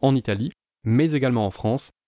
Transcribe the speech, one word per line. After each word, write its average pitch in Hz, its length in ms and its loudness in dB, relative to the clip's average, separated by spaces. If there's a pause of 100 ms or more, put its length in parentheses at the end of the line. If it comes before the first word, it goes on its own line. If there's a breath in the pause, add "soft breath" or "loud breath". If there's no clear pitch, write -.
en 135 120 4
Italie, 113 360 -2 (340)
mais 143 280 2
également 123 340 0
en 95 40 -2
France, 113 400 -4 (180)